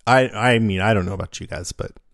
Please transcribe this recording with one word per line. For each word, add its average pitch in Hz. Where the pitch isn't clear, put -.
I, 131
I 113
mean, 101
I 107
don't 95
know 95
about -
you -
guys, -
but -